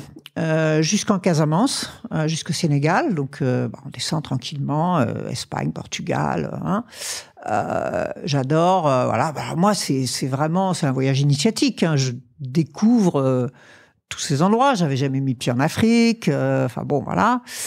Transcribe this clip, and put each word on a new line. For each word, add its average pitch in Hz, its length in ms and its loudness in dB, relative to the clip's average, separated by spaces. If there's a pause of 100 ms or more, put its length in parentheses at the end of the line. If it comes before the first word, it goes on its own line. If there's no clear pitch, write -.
(380)
euh, 156 420 2
jusqu'en 196 380 0
Casamance, 165 720 0 (200)
euh, 156 160 -2
jusqu'au 160 280 -4
Sénégal, 170 600 2
donc, 139 280 -6
euh, 123 260 0
bah, - 160 -12
on 139 60 -14
descend 156 320 -4
tranquillement, 147 760 -2
euh, 107 300 -2
Espagne, - 440 -4
Portugal, - 920 -4
hein. 196 200 -2 (640)
Euh, - 560 -2 (180)
j'adore, 156 640 2
euh, 127 160 2
voilà, 123 280 0
bah, 127 100 -8 (160)
moi 202 160 4
c'est, 135 320 -2
c'est 139 220 -4
vraiment, 160 440 0
c'est 156 140 -2
un 131 60 2
voyage 135 280 0
initiatique, 214 600 2
hein. 165 140 2
Je 131 160 0 (280)
découvre, 170 800 2
euh, 127 280 2 (600)
tous - 120 -10
ces 139 200 0
endroits, 226 340 4
j'avais 151 220 0
jamais 135 240 0
mis 135 140 0
pied 127 180 -2
en 123 80 2
Afrique, 226 680 2
euh, 135 340 2
enfin 127 200 -4
bon, 135 180 -2
voilà. 240 400 0 (240)